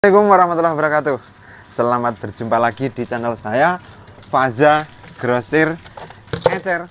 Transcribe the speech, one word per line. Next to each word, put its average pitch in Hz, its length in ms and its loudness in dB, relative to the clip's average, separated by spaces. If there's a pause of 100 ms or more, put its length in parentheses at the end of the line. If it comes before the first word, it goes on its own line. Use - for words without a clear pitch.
Assalamualaikum 202 320 4
warahmatullahi 170 400 2
wabarakatuh. 147 400 0 (560)
Selamat 120 480 -2
berjumpa 113 400 -2
lagi 120 320 -2
di 120 160 -8
channel 117 240 -4
saya, 151 480 -2 (480)
Faza 143 560 2 (320)
Grosir 147 560 0 (720)
Ecer. 180 440 -2